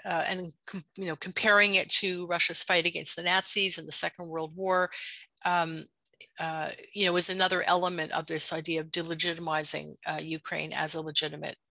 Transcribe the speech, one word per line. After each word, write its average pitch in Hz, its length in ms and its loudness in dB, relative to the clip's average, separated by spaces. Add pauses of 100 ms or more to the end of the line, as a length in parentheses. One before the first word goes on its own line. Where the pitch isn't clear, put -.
uh, 170 220 -2
and 180 260 -6 (140)
com-, 185 180 -10 (120)
you 190 100 -8
know, 160 100 -4
comparing 202 580 4
it 185 160 2
to 180 360 2
Russia's 170 360 2
fight 175 240 2
against 165 300 0
the 170 60 -4
Nazis 190 560 2
in 160 80 -10
the 151 60 -6
Second 170 360 0
World 160 260 -8
War, 185 360 0 (540)
um, 165 400 0 (540)
uh, 160 300 -6 (260)
you 202 100 0
know, 180 120 4
is 180 140 6
another 185 340 2
element 175 480 0
of 160 140 -2
this 160 260 4
idea 160 280 -2
of 156 100 -8
delegitimizing, 160 1080 -2 (100)
uh, 156 140 -4
Ukraine 160 520 -8
as 156 220 0
a 165 60 -4
legitimate, 151 560 -4 (180)